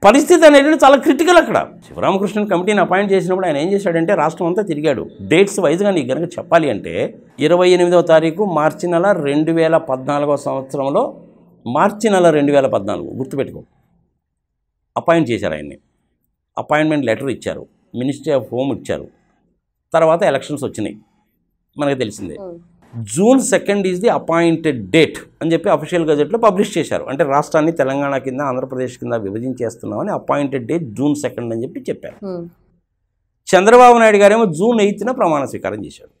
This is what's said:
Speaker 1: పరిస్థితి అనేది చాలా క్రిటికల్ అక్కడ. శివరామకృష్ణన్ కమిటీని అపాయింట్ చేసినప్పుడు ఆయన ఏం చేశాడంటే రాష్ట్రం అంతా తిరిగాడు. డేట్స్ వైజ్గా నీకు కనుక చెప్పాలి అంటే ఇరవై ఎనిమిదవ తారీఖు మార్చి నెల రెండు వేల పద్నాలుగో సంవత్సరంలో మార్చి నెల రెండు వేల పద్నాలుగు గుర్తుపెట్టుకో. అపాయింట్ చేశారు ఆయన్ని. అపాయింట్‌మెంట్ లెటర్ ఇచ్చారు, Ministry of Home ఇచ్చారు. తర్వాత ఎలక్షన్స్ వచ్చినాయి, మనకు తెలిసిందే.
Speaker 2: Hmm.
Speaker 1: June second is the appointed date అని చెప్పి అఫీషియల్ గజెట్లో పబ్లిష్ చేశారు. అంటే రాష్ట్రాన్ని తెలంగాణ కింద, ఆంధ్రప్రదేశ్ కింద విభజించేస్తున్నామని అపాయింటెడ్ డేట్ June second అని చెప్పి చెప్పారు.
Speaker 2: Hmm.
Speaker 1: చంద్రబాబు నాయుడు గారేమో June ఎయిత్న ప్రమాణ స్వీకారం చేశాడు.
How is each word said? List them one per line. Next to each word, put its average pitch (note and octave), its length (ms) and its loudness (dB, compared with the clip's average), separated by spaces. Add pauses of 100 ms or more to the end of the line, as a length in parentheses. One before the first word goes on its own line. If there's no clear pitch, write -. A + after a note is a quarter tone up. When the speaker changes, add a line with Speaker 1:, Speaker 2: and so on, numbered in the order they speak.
Speaker 1:
పరిస్థితి D#4 400 6
అనేది C#4+ 240 8
చాలా C#4 260 6
క్రిటికల్ D#4 420 2
అక్కడ. A#3 300 0 (200)
శివరామకృష్ణన్ G3 640 -2
కమిటీని G3 300 0
అపాయింట్ F#3 320 0
చేసినప్పుడు F#3 340 -2
ఆయన D#3 120 -2
ఏం E3 160 -2
చేశాడంటే F#3+ 420 0
రాష్ట్రం E3 320 -2
అంతా F3+ 140 -2
తిరిగాడు. D3+ 480 -4 (120)
డేట్స్ F3+ 380 2
వైజ్గా F3+ 320 0
నీకు D3+ 160 -2
కనుక D3+ 300 -4
చెప్పాలి D#3+ 320 0
అంటే F#2 460 -6 (240)
ఇరవై F3 300 4
ఎనిమిదవ F3 320 4
తారీఖు D#3+ 420 2
మార్చి D#3+ 480 -2
నెల F3 200 2
రెండు D#3 400 0
వేల D#3+ 260 2
పద్నాలుగో C#3+ 600 -2
సంవత్సరంలో C#3 800 -4 (520)
మార్చి G3+ 420 0
నెల F#3 200 4
రెండు D3 220 2
వేల C#3 160 2
పద్నాలుగు G2 460 -4
గుర్తుపెట్టుకో. C3 500 -8 (1300)
అపాయింట్ D#3+ 320 0
చేశారు F#2+ 240 -4
ఆయన్ని. D2 240 -12 (800)
అపాయింట్‌మెంట్ D3+ 480 0
లెటర్ A2+ 240 -4
ఇచ్చారు, G#2 360 -8 (320)
Ministry C3+ 440 -4
of A2 40 -12 (120)
Home C3 200 -4
ఇచ్చారు. D2+ 300 -8 (840)
తర్వాత E3 300 2
ఎలక్షన్స్ C#3 400 -4
వచ్చినాయి, G#2+ 340 -8 (800)
మనకు C#3+ 220 -4
తెలిసిందే. G#2 420 -8
Speaker 2:
Hmm. E3+ 160 -16 (460)
Speaker 1:
June F#3+ 360 2 (160)
second G3+ 320 -2
is F3+ 120 -4
the A3+ 100 0
appointed D#3+ 760 0
date D3 320 2 (240)
అని D#3+ 120 -2
చెప్పి E3 160 -2
అఫీషియల్ D#3+ 360 0
గజెట్లో D3+ 340 0
పబ్లిష్ G3+ 380 0
చేశారు. A2 260 -4
అంటే C#3 200 -4
రాష్ట్రాన్ని D3+ 480 0
తెలంగాణ C#3 460 -2
కింద, C3 240 -6
ఆంధ్రప్రదేశ్ B2+ 560 -6
కింద A#2+ 160 -6
విభజించేస్తున్నామని A2+ 1000 -8
అపాయింటెడ్ C3+ 560 -6
డేట్ D#3+ 160 -4
June B2+ 300 -4 (140)
second A#2 260 -8
అని A#2 100 -8
చెప్పి E3 160 -12
చెప్పారు. - 460 -14
Speaker 2:
Hmm. F3 220 -12 (1080)
Speaker 1:
చంద్రబాబు A#3+ 420 8
నాయుడు A3 200 6
గారేమో G3+ 260 6
June G#3 380 0
ఎయిత్న G3+ 300 -2
ప్రమాణ E3 340 0
స్వీకారం G2 400 -8
చేశాడు. - 360 -20